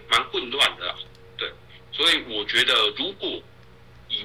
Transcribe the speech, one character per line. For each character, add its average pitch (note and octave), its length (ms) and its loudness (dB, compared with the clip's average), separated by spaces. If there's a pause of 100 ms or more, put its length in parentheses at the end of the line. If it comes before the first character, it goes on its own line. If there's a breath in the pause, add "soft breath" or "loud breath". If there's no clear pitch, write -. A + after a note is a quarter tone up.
蛮 - 180 4
混 - 260 -4
乱 C#3 260 2
的 - 80 -8
啦。 - 100 -6 (400)
对， - 160 -6 (400 loud breath)
所 E3 200 2
以 D3+ 160 2
我 G#2 180 -4
觉 A#2 180 4
得 B2 320 4
如 D#3+ 180 -4
果 - 280 -6 (680)
以 - 180 -4